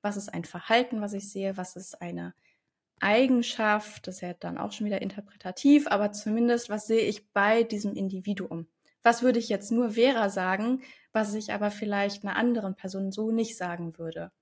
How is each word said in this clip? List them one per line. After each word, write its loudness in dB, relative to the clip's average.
Was -2
ist -8
ein -6
Verhalten, 0
was -4
ich -8
sehe? -4
Was -8
ist -14
eine -8
Eigenschaft? 2
Das -10
ist -12
ja -6
dann -8
auch -6
schon -4
wieder -2
interpretativ, 2
aber 2
zumindest, 0
was -4
sehe 4
ich -4
bei 4
diesem -2
Individuum? -6
Was 6
würde 4
ich -2
jetzt -2
nur 2
Vera 4
sagen, 0
was 0
ich -6
aber 0
vielleicht -2
einer -4
anderen 0
Person -6
so -2
nicht 0
sagen -6
würde? -10